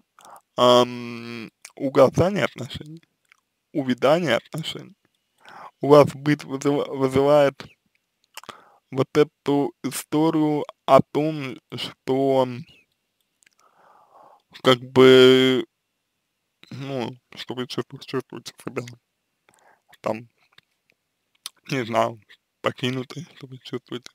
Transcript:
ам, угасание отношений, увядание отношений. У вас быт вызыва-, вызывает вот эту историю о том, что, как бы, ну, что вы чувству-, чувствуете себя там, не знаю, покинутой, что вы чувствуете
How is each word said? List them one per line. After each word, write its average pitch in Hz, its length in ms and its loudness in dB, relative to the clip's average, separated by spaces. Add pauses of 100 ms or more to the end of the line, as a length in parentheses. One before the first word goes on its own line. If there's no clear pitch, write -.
(560)
ам, 120 960 2 (240)
угасание 139 720 0
отношений, - 580 -12 (720)
увядание 131 640 0
отношений. - 600 -12 (840)
У 135 80 -4
вас 143 260 8
быт 147 300 -4
вызыва-, 139 520 -4
вызывает 139 680 2 (1300)
вот 131 240 -4
эту 143 600 0 (100)
историю 151 800 -2 (220)
о 135 160 6
том, 147 560 -6 (180)
что, 131 720 -2 (2250)
как 127 180 0
бы, 131 840 6 (1040)
ну, 127 460 -8 (200)
что - 180 -14
вы 127 120 -8
чувству-, - 320 -10
чувствуете - 560 -12 (100)
себя 131 180 -10 (1160)
там, 110 280 -8 (1400)
не 131 140 -4
знаю, 113 360 -2 (400)
покинутой, 131 760 -8
что 139 100 -20
вы 127 120 -20
чувствуете - 560 -14